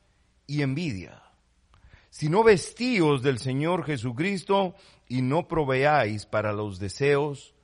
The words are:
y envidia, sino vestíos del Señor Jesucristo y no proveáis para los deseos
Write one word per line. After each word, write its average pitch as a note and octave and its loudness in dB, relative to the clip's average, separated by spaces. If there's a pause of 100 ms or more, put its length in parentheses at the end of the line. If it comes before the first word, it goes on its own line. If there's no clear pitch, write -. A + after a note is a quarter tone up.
(480)
y C#3+ -2
envidia, C3+ -4 (880)
sino D#3 0
vestíos G3 4
del C3 0
Señor D3 -2
Jesucristo E3+ -2 (340)
y B2+ -2
no C#3 0
proveáis C3+ 0
para G#2+ -2
los G2+ -6
deseos C#3 -2 (100)